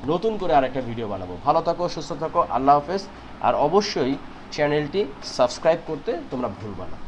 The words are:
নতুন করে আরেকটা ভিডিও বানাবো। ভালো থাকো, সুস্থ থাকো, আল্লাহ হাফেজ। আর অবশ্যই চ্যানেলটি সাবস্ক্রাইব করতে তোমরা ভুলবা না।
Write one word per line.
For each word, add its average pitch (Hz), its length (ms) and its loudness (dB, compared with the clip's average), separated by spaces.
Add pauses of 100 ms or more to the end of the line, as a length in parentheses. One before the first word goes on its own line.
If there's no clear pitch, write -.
(120)
নতুন 214 300 0
করে 170 160 2
আরেকটা 131 320 2
ভিডিও 117 240 -4
বানাবো। 90 200 -6 (120)
ভালো 156 220 4
থাকো, 170 160 0 (120)
সুস্থ 165 160 -8 (120)
থাকো, 160 160 0 (180)
আল্লাহ 139 220 8
হাফেজ। 180 240 -2 (440)
আর 120 60 6 (140)
অবশ্যই 175 460 2 (420)
চ্যানেলটি 151 460 2 (360)
সাবস্ক্রাইব 160 420 4 (100)
করতে 151 220 -4 (200)
তোমরা 123 180 -2 (100)
ভুলবা 95 320 -8
না। - 60 -6 (100)